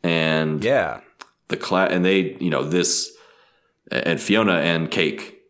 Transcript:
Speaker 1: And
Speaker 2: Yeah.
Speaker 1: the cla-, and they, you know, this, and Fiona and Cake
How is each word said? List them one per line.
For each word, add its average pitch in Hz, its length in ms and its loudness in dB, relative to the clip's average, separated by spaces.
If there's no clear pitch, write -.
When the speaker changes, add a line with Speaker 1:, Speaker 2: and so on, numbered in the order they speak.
Speaker 1:
And 80 600 0
Speaker 2:
Yeah. 104 360 0
Speaker 1:
the - 100 -4
cla-, 95 320 0
and 90 140 0
they, 95 380 2
you 90 80 0
know, 67 140 0
this, 80 480 0
and - 280 -2
Fiona 101 360 2
and 82 360 0
Cake - 480 -4